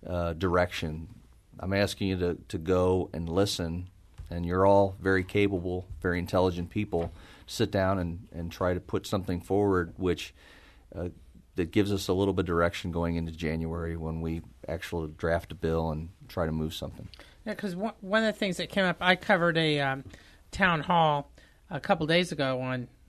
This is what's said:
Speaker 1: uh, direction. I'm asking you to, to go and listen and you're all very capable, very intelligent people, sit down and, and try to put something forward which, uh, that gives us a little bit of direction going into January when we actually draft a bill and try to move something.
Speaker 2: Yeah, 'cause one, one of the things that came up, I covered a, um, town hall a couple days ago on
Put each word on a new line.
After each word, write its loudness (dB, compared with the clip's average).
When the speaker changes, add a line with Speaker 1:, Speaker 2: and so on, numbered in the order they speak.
Speaker 1:
uh, -2
direction. 0
I'm -6
asking 0
you 0
to, 0
to -6
go 2
and -6
listen -2
and -4
you're 2
all 6
very 2
capable, 0
very 0
intelligent 0
people, -2
sit -2
down 2
and, -6
and -8
try 0
to -2
put -4
something -2
forward 2
which, -2
uh, -6
that -2
gives 4
us -2
a 2
little 4
bit 0
of 0
direction 0
going 0
into -4
January -4
when -4
we -4
actually -6
draft 0
a -10
bill 0
and -6
try -2
to -2
move -2
something. -12
Speaker 2:
Yeah, -6
'cause -6
one, -6
one 0
of 0
the -8
things -2
that -6
came 2
up, 0
I 6
covered 2
a, 2
um, -2
town 2
hall 4
a -6
couple 0
days 4
ago -2
on -4